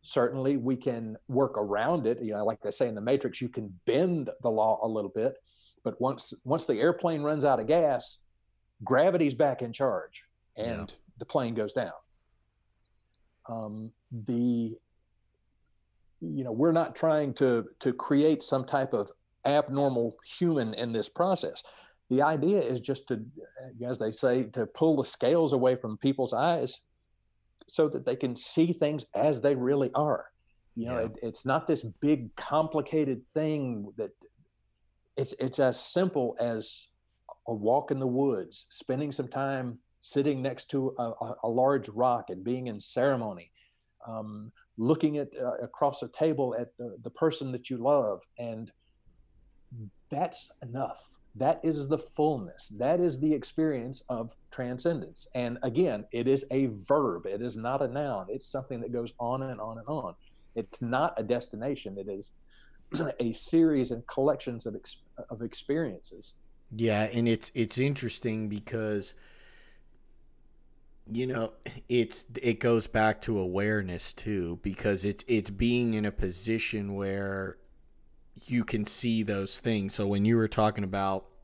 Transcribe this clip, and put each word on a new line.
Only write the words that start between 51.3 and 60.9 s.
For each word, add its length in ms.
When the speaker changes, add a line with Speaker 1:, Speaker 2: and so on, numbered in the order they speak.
Speaker 1:
That 280
is 260
the 100
fullness. 720
That 220
is 200
the 120
experience 760
of 260
transcendence. 840
And 280
again, 500
it 160
is 220
a 160
verb. 600
It 160
is 140
not 260
a 60
noun. 420
It's 180
something 320
that 120
goes 260
on 240
and 180
on 180
and 100
on. 260
It's 260
not 380